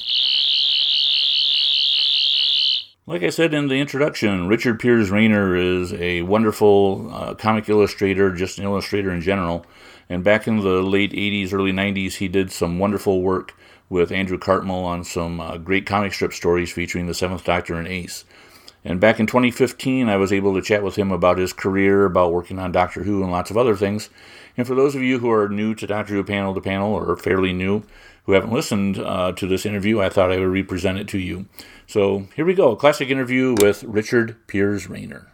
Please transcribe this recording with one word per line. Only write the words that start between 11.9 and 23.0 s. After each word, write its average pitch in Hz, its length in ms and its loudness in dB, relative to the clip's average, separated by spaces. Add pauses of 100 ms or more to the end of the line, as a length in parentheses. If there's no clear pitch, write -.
he 98 100 -4
did 92 240 0
some 87 280 -2
wonderful 98 420 0
work 92 320 -2 (360)
with 87 220 0
Andrew 95 260 -2
Cartmel 92 480 0
on 87 180 -4
some, 85 380 -6
uh, 82 160 -10
great 95 280 -2
comic 101 280 -2
strip - 180 -2
stories 87 400 0
featuring 87 360 -6
the 85 60 -6
Seventh 90 300 -4
Doctor 87 320 -2
and 85 120 -6
Ace. 90 360 -10 (640)
And 90 140 -4
back 110 200 4
in 110 80 2
twenty 123 240 2
fifteen, 131 560 -2
I 101 100 2
was 98 140 2
able 98 220 2
to 92 80 0
chat 104 220 0
with 92 120 -4
him 98 160 0
about 90 260 4
his 92 160 -2
career, 98 520 4
about 90 260 2
working 90 280 -4
on 92 120 -6
Doctor 90 320 0